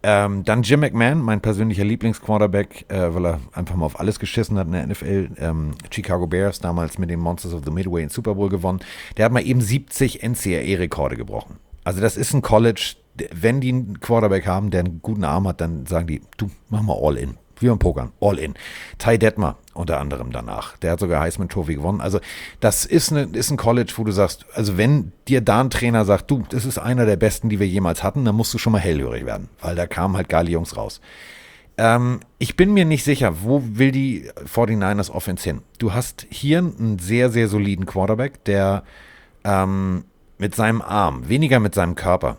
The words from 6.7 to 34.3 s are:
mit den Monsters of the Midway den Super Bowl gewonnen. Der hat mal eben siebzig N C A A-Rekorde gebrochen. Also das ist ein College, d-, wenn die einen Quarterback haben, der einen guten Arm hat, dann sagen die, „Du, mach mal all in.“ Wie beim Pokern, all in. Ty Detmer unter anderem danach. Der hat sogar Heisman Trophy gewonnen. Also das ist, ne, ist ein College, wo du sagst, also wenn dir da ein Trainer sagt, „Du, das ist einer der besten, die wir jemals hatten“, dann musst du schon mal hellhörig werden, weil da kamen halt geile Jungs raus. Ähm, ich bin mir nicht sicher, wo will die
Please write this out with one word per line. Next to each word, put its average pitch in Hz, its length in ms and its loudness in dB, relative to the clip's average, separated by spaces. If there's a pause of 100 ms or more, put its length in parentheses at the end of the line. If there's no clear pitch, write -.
mit 90 100 -4
den 85 100 -4
Monsters 85 360 -4
of 80 100 -8
the 76 60 -4
Midway 87 320 -2
den 73 80 -6
Super 107 240 -4
Bowl 98 160 0
gewonnen. 92 300 -2 (360)
Der 107 80 2
hat 120 80 4
mal 123 120 2
eben 131 180 2
siebzig 123 600 -2
N 117 120 -2
C 92 220 -2
A 73 40 -2
A-Rekorde 76 560 -2
gebrochen. 57 400 -10 (260)
Also 87 200 -4
das 113 140 0
ist - 180 -2
ein 135 80 4
College, 113 540 2 (180)
d-, - 180 -8
wenn 113 280 0
die 127 100 -2
einen 120 280 -4
Quarterback 107 480 2
haben, 98 240 0
der 92 100 2
einen 85 200 -2
guten 104 240 -4
Arm 87 240 0
hat, 90 120 -4
dann 82 260 -4
sagen 85 200 -2
die, 78 140 -4 (160)
„Du, 101 140 -4 (180)
mach 107 140 -2
mal 107 200 0
all 73 140 2
in.“ 64 220 -6 (220)
Wie 117 60 2
beim 117 120 4
Pokern, 71 420 0
all 98 180 2
in. 73 160 -6 (440)
Ty 117 200 4
Detmer 101 380 2 (160)
unter 82 260 -4
anderem 69 320 -6
danach. 60 460 -10
Der - 160 -2
hat 87 80 -2
sogar 85 220 2
Heisman 87 260 -4
Trophy 82 260 -4
gewonnen. 85 260 -2
Also 98 200 -2 (400)
das - 240 2
ist, - 260 2
ne, 147 220 0
ist - 180 -2
ein 143 60 -2
College, 120 400 2
wo 113 80 -2
du 107 80 0
sagst, 95 320 0 (100)
also 101 220 0
wenn 110 360 4 (160)
dir 131 120 4
da 110 200 4
ein 131 100 2
Trainer 117 340 2
sagt, 98 260 2
„Du, 135 200 2
das 123 160 -4
ist 131 120 -4
einer 120 280 2
der 104 100 4
besten, 107 320 2
die 104 100 0
wir 101 80 2
jemals 90 360 0
hatten“, 110 220 -2
dann 107 100 2
musst 110 180 0
du 120 60 -2
schon - 140 2
mal 101 80 4
hellhörig 65 440 -2
werden, - 240 -6 (120)
weil 87 140 -4
da 87 120 -2
kamen 92 280 -2
halt 92 140 -2
geile 85 220 2
Jungs 85 260 -2
raus. - 240 -10 (760)
Ähm, 120 420 2 (180)
ich - 160 -2
bin 196 200 4
mir 190 100 6
nicht 156 180 2
sicher, 107 400 2
wo 131 220 2
will 117 280 2
die 127 360 -2 (160)